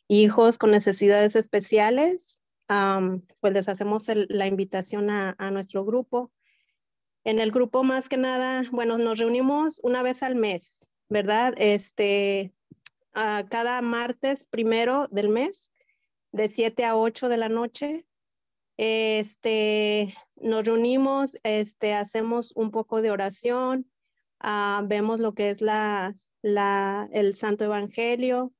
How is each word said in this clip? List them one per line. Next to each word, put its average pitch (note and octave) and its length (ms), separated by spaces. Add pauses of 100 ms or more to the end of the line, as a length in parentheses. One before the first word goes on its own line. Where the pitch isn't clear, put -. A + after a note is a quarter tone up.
hijos G#3+ 500
con A3 140
necesidades G#3 640
especiales, A3+ 1040 (280)
am, F#3+ 540 (180)
pues G3 120
les G3 160
hacemos G#3 400
el, G#3+ 200
la G3 180
invitación G3 640
a, G3 280
a G3 120
nuestro G3 340
grupo. A#3+ 480 (920)
En A3 160
el A3 120
grupo, B3 320
más C4 260
que C4 80
nada, B3+ 520
bueno, A#3 280
nos A3+ 200
reunimos C4 640
una B3 200
vez B3+ 200
al C4 120
mes, G#3 560 (180)
¿verdad? G#3+ 480
Este, G3+ 960 (640)
ah, G#3+ 360
cada A#3+ 300
martes A#3+ 640
primero A#3 680
del G#3 200
mes, C4+ 420 (600)
de G#3+ 160
siete A3+ 360
a A3+ 120
ocho A3+ 340
de A#3 80
la A3+ 100
noche. A#3+ 580 (720)
Este, G#3+ 1400 (220)
nos A3 280
reunimos, C4 800
este, G#3+ 500
hacemos A3+ 600
un A3 140
poco A3 300
de A3 100
oración, B3 800 (500)
ah, G#3 440
vemos G#3+ 340
lo A3 160
que G#3 140
es G3+ 140
la, G#3 520 (280)
la, G3+ 680
el G3+ 240
Santo G#3+ 280
Evangelio A#3+ 960